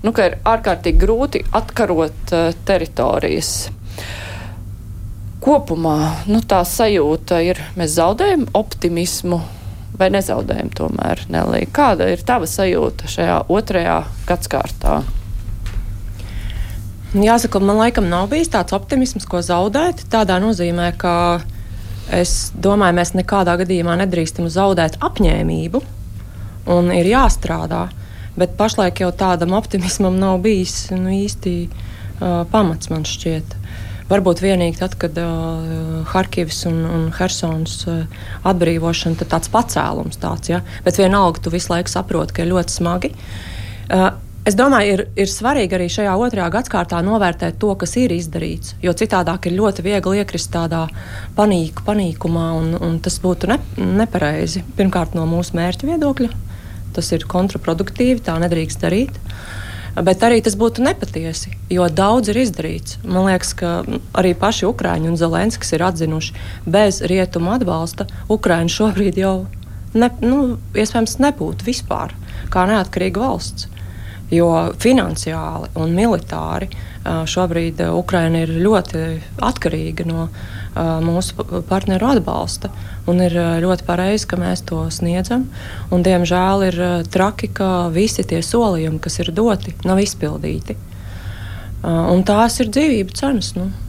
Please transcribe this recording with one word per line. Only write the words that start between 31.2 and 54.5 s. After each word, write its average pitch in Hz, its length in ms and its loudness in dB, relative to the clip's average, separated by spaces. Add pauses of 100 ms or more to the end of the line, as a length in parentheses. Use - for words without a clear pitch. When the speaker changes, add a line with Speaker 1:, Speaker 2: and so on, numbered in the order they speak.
Speaker 2:
ā, 175 320 0
pamats, 170 400 2
man 156 160 -2
šķiet. - 480 -4 (560)
Varbūt 185 320 4
vienīgi 175 320 2
tad, 180 240 -4
kad, 160 160 -2
ā, 165 960 -4
Harkivas 185 560 0
un, 165 160 0
un 165 320 0
Hersons, 160 720 -2
ā, 165 100 0 (540)
atbrīvošana, 165 640 0
tad - 160 -2
tāds 165 160 0
pacēlums - 720 0
tāds, - 320 -4
ja? 175 80 -2 (240)
Bet 180 160 2
vienalga 185 400 4
tu - 80 -4
visu 175 240 -2
laiku 175 160 -2
saproti, 170 480 -2
ka 170 80 0
ir 180 80 0
ļoti 175 300 0
smagi. 180 320 -2 (760)
Ā, 185 220 6 (360)
es 202 100 4
domāju, 233 380 6
ir, 190 60 0 (180)
ir 196 100 2
svarīgi 220 460 0
arī 180 160 0
šajā 202 260 0
otrajā 220 320 0
gadskārtā 175 560 0
novērtēt 190 560 0
to, 208 160 2
kas 185 220 -4
ir 247 160 2
izdarīts, 160 560 -6 (100)
jo 175 160 2
citādāk 185 480 0
ir 180 140 0
ļoti 202 260 2
viegli 196 380 2
iekrist - 260 -4
tādā 165 380 0 (500)
panīku-, 185 480 2
panīkumā, 170 600 0 (120)
un, 165 140 0 (100)
un 165 220 0
tas - 180 -2
būtu 180 300 0
ne-, 262 80 2 (180)
nepareizi. 175 840 0 (160)